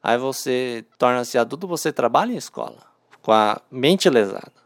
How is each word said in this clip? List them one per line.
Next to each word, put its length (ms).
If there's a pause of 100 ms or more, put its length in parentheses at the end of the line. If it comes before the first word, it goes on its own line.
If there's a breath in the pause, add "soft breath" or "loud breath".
Aí 140
você 680 (120)
torna-se 400
adulto, 280
você 280
trabalha 400
em 40
escola, 460 (380)
com 100
a 300 (100)
mente 380
lesada. 420 (140)